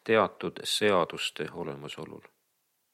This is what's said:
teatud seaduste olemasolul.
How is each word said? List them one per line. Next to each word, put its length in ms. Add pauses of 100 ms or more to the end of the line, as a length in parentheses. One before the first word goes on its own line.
teatud 600
seaduste 880
olemasolul. 680 (720)